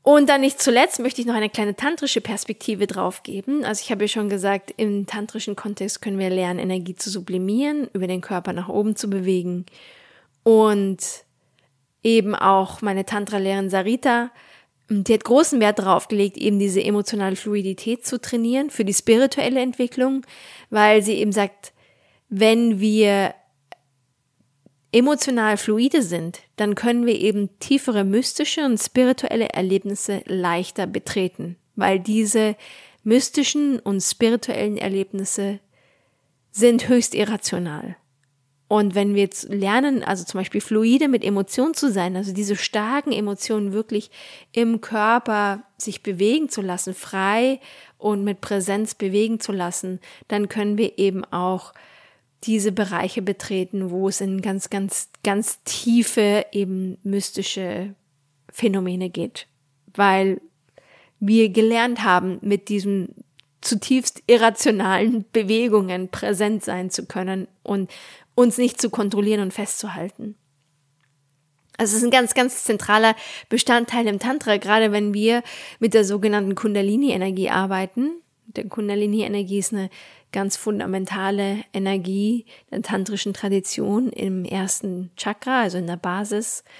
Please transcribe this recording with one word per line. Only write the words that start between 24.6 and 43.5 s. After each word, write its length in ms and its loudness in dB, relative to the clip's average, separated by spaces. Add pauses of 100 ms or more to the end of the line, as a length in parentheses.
emotional 680 2
fluide 440 2
sind, 380 -4 (160)
dann 180 0
können 320 0
wir 140 2
eben 400 0
tiefere 440 0
mystische 600 0
und 140 2
spirituelle 680 0
Erlebnisse 760 -2
leichter 640 -2
betreten, 680 -4 (200)
weil 240 2
diese 560 0 (480)
mystischen 760 2
und 220 -2
spirituellen 760 0
Erlebnisse 840 -4 (920)
sind 380 4
höchst 240 4
irrational. 840 -4 (720)
Und 240 2
wenn 220 0
wir 80 4
jetzt 260 -6
lernen, 540 0
also 200 -4
zum 160 -6
Beispiel 220 -4
fluide 460 4
mit 160 2
Emotionen 500 0
zu 180 0
sein, 240 -2
also 180 -4
diese 220 -2
starken 560 -2
Emotionen 600 -4